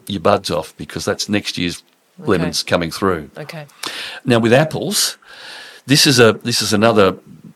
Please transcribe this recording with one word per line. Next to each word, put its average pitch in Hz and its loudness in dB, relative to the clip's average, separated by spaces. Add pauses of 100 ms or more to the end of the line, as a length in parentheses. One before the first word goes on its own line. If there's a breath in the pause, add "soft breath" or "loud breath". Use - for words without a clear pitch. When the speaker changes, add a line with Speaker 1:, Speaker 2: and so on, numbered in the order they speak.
Speaker 1:
your 98 -6
buds 98 2
off, 80 -6
because - -10
that's - -4
next 104 -4
year's 87 -6 (380)
Speaker 2:
Okay. 151 -2
Speaker 1:
lemons 87 0
coming 85 -2
through. 87 -4
Speaker 2:
Okay. 151 -14 (600 loud breath)
Speaker 1:
Now, 120 2
with 113 2
apples, 147 0 (680 loud breath)
this 135 4
is 127 4
a, 110 8
this 113 -4
is 107 -2
another 104 4 (380)